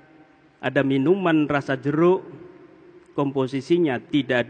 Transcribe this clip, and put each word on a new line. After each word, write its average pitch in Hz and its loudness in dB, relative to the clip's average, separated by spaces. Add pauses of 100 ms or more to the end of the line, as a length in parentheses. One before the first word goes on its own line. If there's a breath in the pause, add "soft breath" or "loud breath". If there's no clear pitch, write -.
(600)
ada 135 0
minuman 151 2
rasa 135 -2
jeruk, 165 2 (880)
komposisinya 139 0
tidak 127 -2 (120)